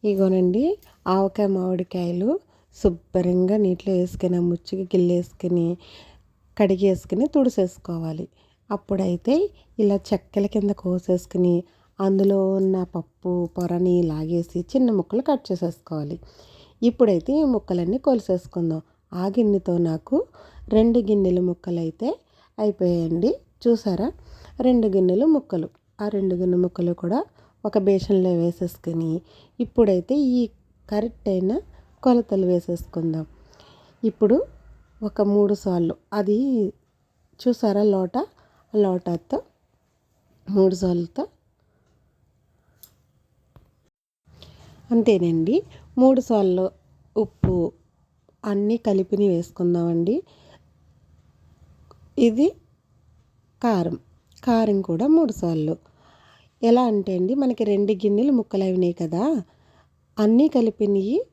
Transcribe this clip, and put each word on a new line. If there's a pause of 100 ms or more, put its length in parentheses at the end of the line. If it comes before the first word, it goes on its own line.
ఇగోనండి (420)
ఆవకాయ
మామిడికాయలు (480)
శుభ్రంగా
నీటిలో
వేసుకొని
ఆ
ముచ్చుకి
గిల్లేసుకొని (880)
కడిగేసుకొని
తుడిసేసుకోవాలి. (420)
అప్పుడైతే (420)
ఇలా
చెక్కల
కింద
కోసేసుకుని (420)
అందులో (120)
ఉన్న (140)
పప్పు (180)
పొరని
లాగేసి (100)
చిన్న
ముక్కలు
కట్
చేసేసుకోవాలి. (640)
ఇప్పుడైతే
ఈ
ముక్కలన్నీ
కొలిసేసుకుందాం. (300)
ఆ
గిన్నెతో
నాకు (500)
రెండు
గిన్నెల
ముక్కలైతే (480)
అయిపోయాయండి. (280)
చూసారా, (580)
రెండు
గిన్నెలు
ముక్కలు. (320)
ఆ
రెండు
గిన్నె
ముక్కలు
కూడా (460)
ఒక
బేషన్లో
వేసేసుకొని (500)
ఇప్పుడైతే (140)
ఈ (460)
కరెక్ట్
అయిన (500)
కొలతలు
వేసేసుకుందాం. (800)
ఇప్పుడు (640)
ఒక
మూడు
సార్లు (160)
అది (1040)
చూసారా
లోట, (560)
ఆ
లోటతో (1080)
మూడు
సార్లతో (3750)
అంతేనండి. (380)
మూడు
సార్లు (500)
ఉప్పు (840)
అన్నీ
కలిపిని
వేసుకుందామండి. (2000)
ఇది (1120)
కారం, (460)
కారం
కూడా
మూడు
సార్లు. (880)
ఎలా
అంటే
అండి,
మనకి
రెండు
గిన్నెలు
ముక్కలు
అయినాయి
కదా, (960)
అన్నీ
కలిపినవి (140)